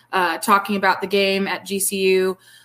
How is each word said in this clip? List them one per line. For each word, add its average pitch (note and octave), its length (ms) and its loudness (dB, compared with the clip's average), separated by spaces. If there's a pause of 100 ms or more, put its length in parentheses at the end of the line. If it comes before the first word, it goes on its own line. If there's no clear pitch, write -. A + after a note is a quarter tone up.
(120)
uh, E3+ 280 0
talking G3+ 360 2
about F#3+ 260 0
the F#3+ 60 -4
game G3 400 0
at F3+ 180 -6
G G3 140 -4
C G3 200 -4 (140)
U. F#3 240 0 (280)